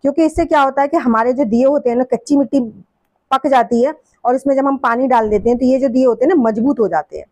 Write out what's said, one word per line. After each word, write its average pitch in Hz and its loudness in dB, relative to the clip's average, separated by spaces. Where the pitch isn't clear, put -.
क्योंकि 294 0
इससे 311 -2
क्या 302 2
होता 269 0
है 285 0
कि 285 -2
हमारे 240 0
जो 269 0
दिए 233 0
होते 277 0
हैं 233 -2
ना, 254 0
कच्ची - -2
मिट्टी 277 0
पक 262 -2
जाती 240 2
है 302 -2
और 247 0
इसमें 269 -2
जब 269 0
हम 277 0
पानी 247 -2
डाल 233 0
देते 208 0
हैं 240 0
तो 262 -2
ये 262 2
जो 262 0
दिए 262 2
होते 233 0
हैं 349 2
ना, 285 2
मजबूत 226 0
हो 202 0
जाते 165 -6
हैं। 143 -14